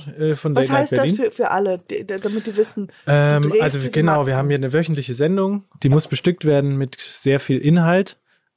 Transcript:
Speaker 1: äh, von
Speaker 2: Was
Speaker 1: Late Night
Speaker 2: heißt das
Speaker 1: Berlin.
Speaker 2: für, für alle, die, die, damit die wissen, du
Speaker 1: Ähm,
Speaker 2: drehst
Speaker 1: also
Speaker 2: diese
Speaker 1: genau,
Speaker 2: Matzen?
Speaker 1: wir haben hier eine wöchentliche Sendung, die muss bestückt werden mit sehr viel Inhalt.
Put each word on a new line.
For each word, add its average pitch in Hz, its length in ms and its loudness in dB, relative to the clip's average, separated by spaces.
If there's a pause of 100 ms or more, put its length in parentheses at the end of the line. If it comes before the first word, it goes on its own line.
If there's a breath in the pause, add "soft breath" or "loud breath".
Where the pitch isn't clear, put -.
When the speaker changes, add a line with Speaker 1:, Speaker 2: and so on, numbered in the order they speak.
(180)
Speaker 1:
äh, 156 180 0
von 147 200 -4
Speaker 2:
Was - 140 2
Speaker 1:
Late - 40 0
Night 285 80 2
Speaker 2:
heißt 294 120 -2
das 127 80 2
Speaker 1:
Berlin. 202 160 2
Speaker 2:
für, 349 140 0
für - 200 -2
alle, 190 260 0
die, - 300 -10
die, 196 120 -8
damit 214 280 -6
die 208 100 -4
wissen, 208 300 -2
du - 240 -6
Speaker 1:
Ähm, 147 320 4
Speaker 2:
drehst 165 180 2
Speaker 1:
also 143 160 0
Speaker 2:
diese 131 140 -4
Speaker 1:
genau, 156 280 2
Speaker 2:
Matzen? 135 80 0
Speaker 1:
wir 135 100 0
haben 139 100 0
hier 143 100 0
eine 131 160 -4
wöchentliche 147 400 -2
Sendung, 190 520 0 (180)
die 139 60 4
muss 151 180 4
bestückt - 380 -2
werden 143 320 2
mit 135 220 -4
sehr - 400 -2
viel 131 200 -2
Inhalt. 175 580 2 (400)